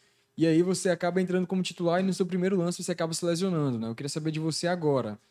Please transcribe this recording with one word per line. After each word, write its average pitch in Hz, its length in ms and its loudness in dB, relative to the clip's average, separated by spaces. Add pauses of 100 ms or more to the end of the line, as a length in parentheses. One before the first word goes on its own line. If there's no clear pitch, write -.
(380)
E 156 100 4
aí 160 140 6
você 180 280 0
acaba 175 320 0
entrando 180 240 0
como 190 160 -2
titular 170 380 0
e 190 40 0
no 190 100 2
seu 185 120 0
primeiro 185 300 0
lance 180 260 0
você 180 120 -4
acaba 165 200 -2
se 170 120 -4
lesionando, 165 520 0
né? 113 120 -4
Eu 113 60 -6
queria 135 120 -8
saber 156 240 -4
de 156 80 -4
você 160 280 -2
agora, 143 520 0 (120)